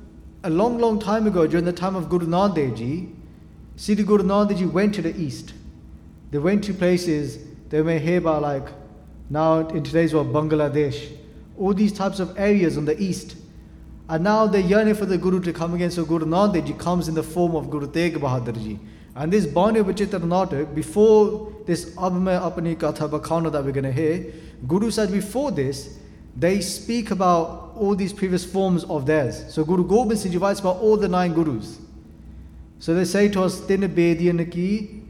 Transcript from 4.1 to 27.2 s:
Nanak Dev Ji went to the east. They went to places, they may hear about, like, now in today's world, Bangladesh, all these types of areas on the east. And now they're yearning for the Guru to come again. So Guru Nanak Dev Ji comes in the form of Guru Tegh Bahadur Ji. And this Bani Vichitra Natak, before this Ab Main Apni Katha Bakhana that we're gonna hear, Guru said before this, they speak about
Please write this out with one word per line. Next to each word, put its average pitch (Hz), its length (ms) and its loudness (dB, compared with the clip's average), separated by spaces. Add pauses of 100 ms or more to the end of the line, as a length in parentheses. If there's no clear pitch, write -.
Nanak 202 280 2
Dev 180 80 0
Ji 180 80 0
went 196 280 2
to 165 80 -4
the 165 120 -2
east. 147 380 -8 (800)
They 147 80 -2
went 202 260 2
to 196 80 -4
places, 175 680 0 (300)
they 156 140 2
may 160 160 2
hear 170 200 2
about, 156 240 2
like, 139 260 -4 (600)
now 160 300 4 (100)
in 151 140 -4
today's 156 320 2
world, 139 180 2
Bangladesh, 151 840 0 (440)
all 196 160 0
these 208 180 4
types 190 260 -2
of 180 200 -4
areas 196 400 4
on 147 80 -2
the - 120 0
east. - 380 -4 (720)
And 160 140 -2
now 214 240 4
they're 202 140 4
yearning 208 340 4
for 208 120 -2
the 185 100 0
Guru 185 240 2
to 175 120 -2
come 165 200 -4
again. 175 180 0
So 170 140 -4
Guru 160 220 0
Nanak 185 260 4
Dev 151 140 0
Ji 143 80 -4
comes 175 340 -2
in 160 60 -4
the 156 80 0
form 170 340 0
of 139 140 -4
Guru 143 200 -6
Tegh 165 240 0
Bahadur 127 480 -2
Ji. 107 160 -8 (380)
And 156 160 -2
this 202 140 2
Bani 196 340 2
Vichitra 196 400 0
Natak, 165 540 -2
before 208 800 4 (120)
this 175 320 -4
Ab 185 160 -2
Main 180 260 2
Apni 170 380 -2
Katha 151 320 -2
Bakhana 160 440 -2
that 143 120 -2
we're 135 80 -2
gonna 135 200 -2
hear, 160 340 0 (400)
Guru 202 240 2
said 208 200 0
before 233 420 -2
this, 139 460 -4 (380)
they 185 240 2
speak 226 520 -4
about 180 500 0 (140)